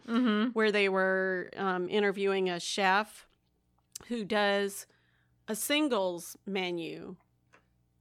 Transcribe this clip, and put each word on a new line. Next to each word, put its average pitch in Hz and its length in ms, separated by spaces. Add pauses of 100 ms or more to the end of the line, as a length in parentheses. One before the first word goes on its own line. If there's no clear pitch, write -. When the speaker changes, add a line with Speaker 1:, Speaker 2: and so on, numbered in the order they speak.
Speaker 1:
Mm-hmm. 226 440
Speaker 2:
where 220 200
they 202 160
were, 190 680
um, 185 320
interviewing 196 600
a 175 100
chef 196 680 (840)
who 233 160
does 202 640 (600)
a 220 60
singles 214 840 (100)
menu 175 680 (840)